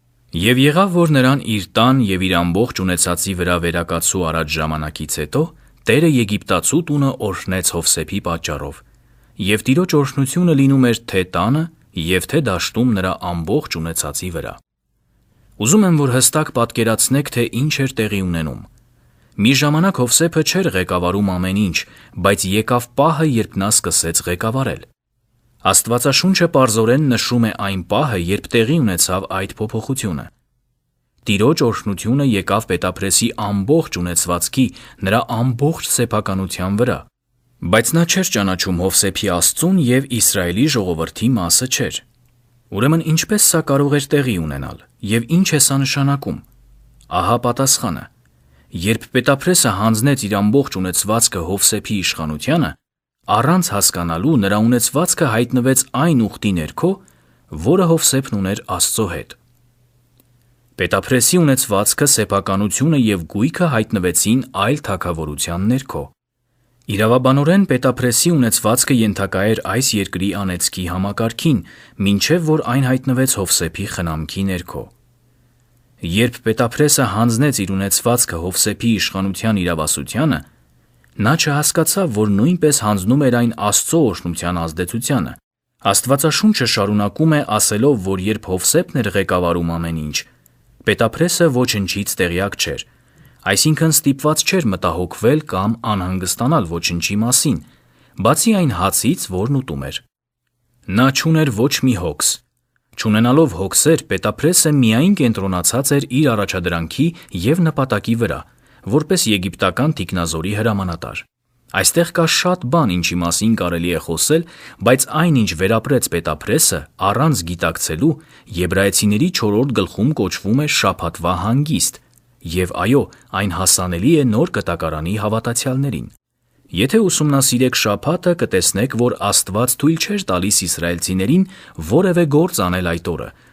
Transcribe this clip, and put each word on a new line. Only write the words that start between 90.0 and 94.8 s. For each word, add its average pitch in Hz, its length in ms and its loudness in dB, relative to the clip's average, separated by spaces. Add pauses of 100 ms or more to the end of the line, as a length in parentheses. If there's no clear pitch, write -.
ինչ, 76 160 -6 (640)
Պետափրեսը 156 720 0
ոչնչից 110 640 -2
տեղյակ 90 420 -2
չէր, - 280 -6 (600)
այսինքն 151 480 2
ստիպված 147 520 0
չէր 185 220 0
մտահոգվել 95 760 0